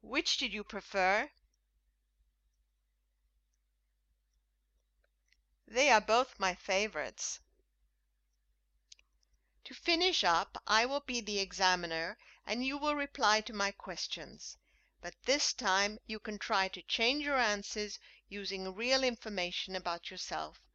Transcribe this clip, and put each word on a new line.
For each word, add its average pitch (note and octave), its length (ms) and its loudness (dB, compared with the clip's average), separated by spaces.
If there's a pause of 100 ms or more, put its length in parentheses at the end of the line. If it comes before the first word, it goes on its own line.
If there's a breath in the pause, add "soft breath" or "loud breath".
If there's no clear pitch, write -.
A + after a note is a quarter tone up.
Which B3+ 340 0
did B3 160 -4
you G#3 140 -6
prefer? G3+ 640 2 (4000)
They C4 240 2
are G#3+ 120 8
both A#3+ 400 2
my F#3 140 2
favorites. F#3+ 840 -4 (2250)
To - 100 -16
finish E4+ 520 2
up, E3+ 420 2
I A3 180 4
will C#4 140 -2
be B3 220 -6
the G3+ 180 -2
examiner, F3+ 760 2 (280 loud breath)
and A#3+ 200 -2
you C#4 120 -2
will D4 180 0
reply B3+ 460 2
to A3 120 -10
my G3+ 180 0
questions. - 840 -10 (420)
But F3 240 -12
this C#4+ 300 2
time, G3+ 520 0
you A3 140 -8
can G#3 180 -8
try F#3+ 300 0
to F#3 140 -10
change C4+ 420 0
your C#4+ 140 0
answers G#3 640 -2 (280 loud breath)
using F#3+ 480 -6
real B3+ 300 0
information F#3+ 720 -4
about F3 340 -6
yourself. D#3 480 -8 (160)